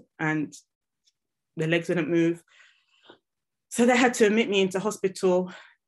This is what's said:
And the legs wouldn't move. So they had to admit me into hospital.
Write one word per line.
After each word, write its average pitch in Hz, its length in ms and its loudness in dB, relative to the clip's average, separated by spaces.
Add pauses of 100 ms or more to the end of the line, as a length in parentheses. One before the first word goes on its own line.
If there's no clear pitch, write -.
(200)
And 156 340 -4 (1000)
the 160 100 -4
legs 170 220 -2
wouldn't 170 220 -2
move. 170 320 0 (1300)
So 240 160 2
they 247 100 4
had 247 180 2
to 226 120 4
admit 220 220 2
me - 120 0
into 190 180 0
hospital. 190 720 -2 (360)